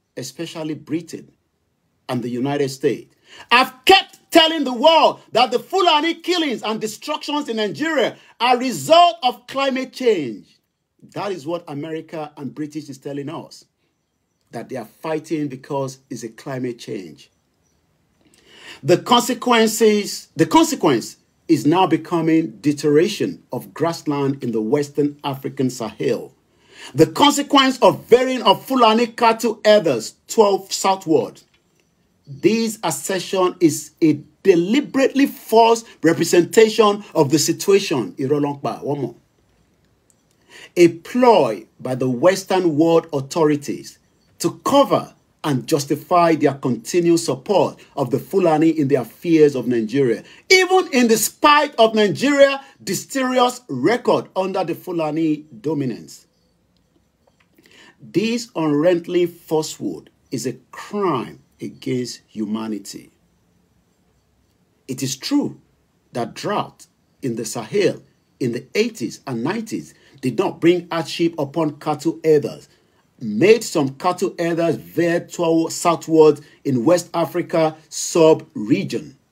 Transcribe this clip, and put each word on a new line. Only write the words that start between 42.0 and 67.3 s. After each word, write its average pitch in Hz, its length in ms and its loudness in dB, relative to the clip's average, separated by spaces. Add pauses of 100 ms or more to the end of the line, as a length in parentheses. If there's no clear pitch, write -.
Western 175 680 0
world 165 380 2
authorities 143 840 -4 (420)
to 160 240 -4
cover 262 500 0 (280)
and 131 240 -4
justify 165 680 0
their 143 200 0
continued 165 640 0
support 139 580 -2 (180)
of 131 140 -4
the 131 80 0
Fulani 160 520 2
in 156 180 -2
their 131 160 0
fears 151 500 2
of 120 120 -4
Nigeria, 117 580 0 (240)
even 370 440 4
in 247 160 4
the 220 100 4
spite 294 580 2
of 220 180 4
Nigeria's 269 640 2 (220)
deleterious 247 840 -2
record 151 680 -2
under 190 280 -4
the 160 100 -6
Fulani 156 720 -4 (160)
dominance. 135 640 -8 (1700)
This 220 540 -4
unrelenting 170 760 -2
falsehood - 800 -8 (200)
is 120 160 -8
a 127 80 -6 (160)
crime 170 680 -6 (200)
against - 640 -8
humanity. 107 840 -10 (1800)
It 131 140 -10
is 135 140 -6
true - 440 -4 (520)
that - 220 -8
drought - 520 -6 (360)
in 117 140 -6